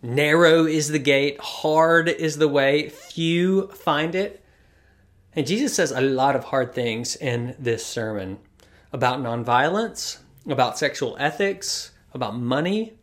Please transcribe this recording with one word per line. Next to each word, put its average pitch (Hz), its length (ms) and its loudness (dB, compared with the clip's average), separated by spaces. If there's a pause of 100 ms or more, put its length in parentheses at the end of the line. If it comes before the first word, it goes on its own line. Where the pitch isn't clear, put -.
"Narrow 156 640 4
is 151 260 -2
the 151 100 0
gate, 139 400 2
hard 165 680 2
is 156 300 -2
the 156 80 4
way, 139 420 2
few 175 800 0
find 160 460 -2
it." 190 260 -4 (960)
And 151 100 0
Jesus 214 300 -2
says 165 160 2
a 131 100 -2
lot 135 360 2
of 123 80 -2
hard 127 280 -2
things 120 440 -4
in 123 420 -4
this 117 260 -2
sermon 104 540 -6 (540)
about 127 260 -2
nonviolence, 127 1000 -2 (300)
about 127 300 0
sexual 135 400 -2
ethics, 190 720 -4 (240)
about 120 220 -6
money. 160 560 -2 (100)